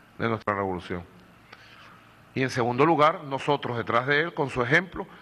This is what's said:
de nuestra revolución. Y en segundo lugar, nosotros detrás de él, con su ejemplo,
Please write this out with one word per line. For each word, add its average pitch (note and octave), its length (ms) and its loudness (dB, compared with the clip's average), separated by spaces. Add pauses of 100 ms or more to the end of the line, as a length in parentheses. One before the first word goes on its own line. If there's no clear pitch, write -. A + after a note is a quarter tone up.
(180)
de A2+ 100 0
nuestra G#2+ 260 -2
revolución. F#2 500 -4 (1300)
Y B2+ 80 0
en B2+ 80 0
segundo B2 340 2
lugar, D#3+ 400 4
nosotros C#3 540 -2
detrás A#2 280 0
de C#3+ 140 2
él, E3+ 140 -4
con C#3 160 -2
su B2 120 -2
ejemplo, D#3+ 440 0 (160)